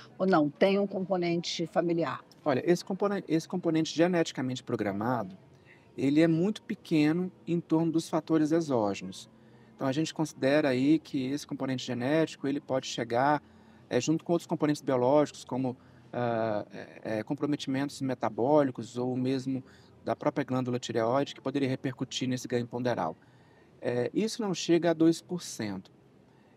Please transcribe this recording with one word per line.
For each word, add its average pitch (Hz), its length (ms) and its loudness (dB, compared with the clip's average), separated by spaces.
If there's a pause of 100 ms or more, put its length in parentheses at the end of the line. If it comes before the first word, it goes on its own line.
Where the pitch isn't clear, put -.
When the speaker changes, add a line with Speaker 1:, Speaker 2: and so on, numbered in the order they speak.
(200)
Speaker 1:
ou 190 80 0
não? 160 200 4
Tem 196 300 2
um 202 80 2
componente 175 800 -2
familiar? 165 580 -2 (220)
Speaker 2:
Olha, 135 180 2
esse 175 220 2
componen-, 196 420 -2
esse 160 200 0
componente 160 460 0
geneticamente 160 720 0
programado, 107 720 -2 (640)
ele 139 240 2
é 170 60 6
muito 170 340 2
pequeno 170 720 0 (140)
em 170 140 0
torno 165 320 2
dos 160 160 -2
fatores 156 440 2
exógenos. 110 760 -2 (480)
Então, 135 120 -4
a 135 40 2
gente 156 220 -2
considera 147 560 2
aí 135 300 4
que 135 260 -4
esse 139 200 -6
componente 131 380 -6
genético, 139 640 -2
ele 139 140 -2
pode 131 240 -2
chegar, 131 560 0 (480)
é, 123 100 2
junto 156 240 0
com 175 100 0
outros 170 120 0
componentes 151 380 0
biológicos, 135 600 2
como, 127 320 -4 (380)
ah, 113 580 -2
é, 104 460 -8
é, 107 60 -4
comprometimentos 143 760 -4
metabólicos 127 960 2
ou 123 220 -2
mesmo 131 460 -2 (400)
da 113 120 -2
própria 147 300 -2
glândula 127 340 -2
tireoide, 120 560 0
que - 60 -20
poderia 135 260 -2
repercutir 131 640 -4
nesse 127 180 -4
ganho 120 180 -2
ponderal. 117 480 -2 (680)
É, 123 320 0
isso 220 280 -2
não 202 120 -2
chega 165 380 4
a - 20 2
dois 165 280 4
por 180 200 -8
cento. 101 500 -8 (640)